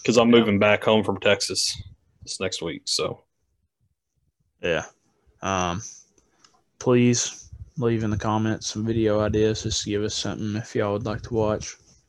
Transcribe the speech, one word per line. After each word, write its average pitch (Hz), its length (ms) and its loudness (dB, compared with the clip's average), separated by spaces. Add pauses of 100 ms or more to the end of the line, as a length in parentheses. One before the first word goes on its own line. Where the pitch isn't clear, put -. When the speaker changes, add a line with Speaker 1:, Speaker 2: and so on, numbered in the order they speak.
Speaker 1:
'Cause 117 140 4
I'm 117 160 6
Speaker 2:
Yeah. 117 60 10
Speaker 1:
moving 104 200 4
back 104 240 4
home 110 200 4
from 95 160 -2
Texas - 600 0 (440)
this - 160 -12
next 95 220 -6
week, 82 240 -8
so. - 380 -4 (1400)
Speaker 3:
Yeah. 82 240 -2 (560)
Um, 90 400 -2 (1080)
please 120 600 2 (280)
leave 113 260 -2
in 107 60 -2
the 104 80 -2
comments 110 500 -2
some 107 180 -6
video 110 360 0
ideas. 107 420 0
Just - 220 -4
give 104 180 -2
us 104 100 -4
something 104 440 -6
if - 180 -10
y'all 104 160 0
would 107 140 -4
like 104 180 -6
to - 100 -10
watch. 107 440 -2 (320)